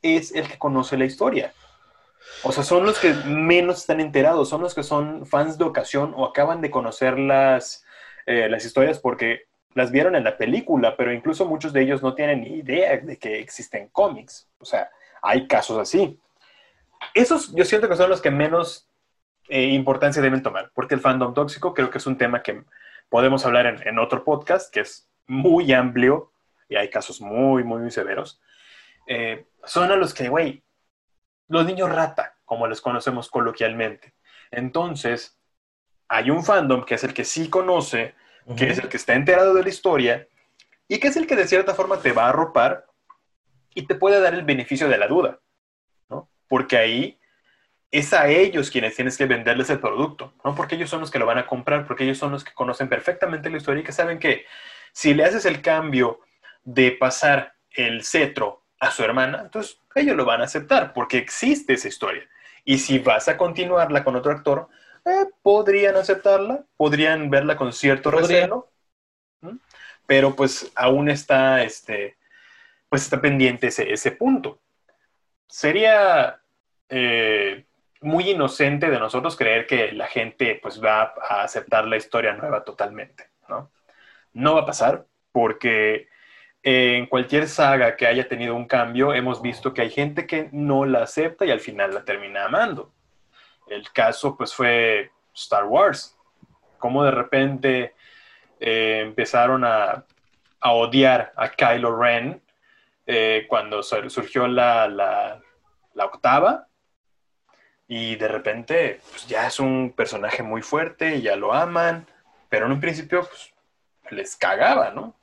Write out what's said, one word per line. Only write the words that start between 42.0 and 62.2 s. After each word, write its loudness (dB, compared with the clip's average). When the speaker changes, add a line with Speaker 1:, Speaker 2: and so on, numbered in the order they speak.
Speaker 1:
te 2
va 4
a 4
arropar 2
y -8
te -2
puede 4
dar 4
el -6
beneficio -2
de 4
la 2
duda, 0
¿no? -14
Porque 0
ahí 0
es -2
a 4
ellos 2
quienes -4
tienes -4
que 0
venderles 0
el 0
producto, -6
¿no? -4
Porque -6
ellos -8
son -6
los -10
que -4
lo 2
van 0
a -4
comprar, -2
porque -6
ellos -2
son -4
los -8
que -20
conocen -4
perfectamente -4
la -8
historia -4
y -12
que -10
saben -2
que 0
si 2
le 4
haces 0
el 0
cambio 0
de 2
pasar 0
el -4
cetro -2
a 0
su -4
hermana, 0
entonces -12
ellos 2
lo 0
van 2
a 0
aceptar 0
porque -2
existe 0
esa -2
historia. -8